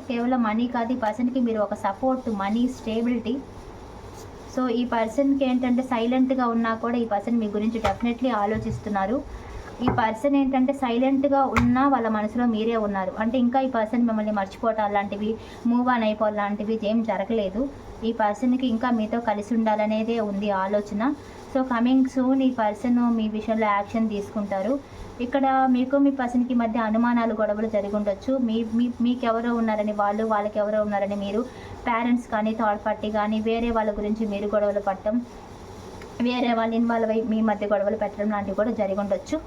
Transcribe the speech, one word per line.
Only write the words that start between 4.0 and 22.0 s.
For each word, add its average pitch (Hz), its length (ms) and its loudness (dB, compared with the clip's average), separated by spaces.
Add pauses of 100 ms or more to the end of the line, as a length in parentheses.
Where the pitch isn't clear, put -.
So, 254 100 0
ఈ 240 160 0
పర్సన్కి 269 600 2
ఏంటంటే 254 360 2
సైలెంట్గా 254 680 2
ఉన్నా 233 280 2
కూడా 233 220 -2
ఈ 233 80 2
పర్సన్ 226 320 0
మీ 220 100 0
గురించి 214 340 -2
definitely 220 540 0
ఆలోచిస్తున్నారు. 214 840 0 (640)
ఈ 247 80 4
పర్సన్ 233 440 2
ఏంటంటే 269 380 4
సైలెంట్‌గా 269 720 2
ఉన్నా 240 420 2
వాళ్ళ 247 200 2
మనసులో 220 400 0
మీరే 226 280 2
ఉన్నారు. 196 440 0
అంటే 233 180 0
ఇంకా 247 220 4
ఈ 262 100 0
పర్సన్ 233 380 0
మిమ్మల్ని 214 240 0
మర్చిపోవటం 196 520 -2
అలాంటివి, 202 480 -2 (360)
move 240 200 2
on 240 160 2
అయిపోవడం 214 320 0
లాంటివి 208 480 -2
ఏం 220 200 2
జరగలేదు. 214 580 -2 (420)
ఈ 226 100 0
పర్సన్‌కి 247 540 0
ఇంకా 226 220 0
మీతో 226 300 0
కలిసి 208 360 -2
ఉండాలనేదే 220 640 0
ఉంది 208 320 -2
ఆలోచన. 202 500 0 (480)
So 269 140 0
coming 254 420 4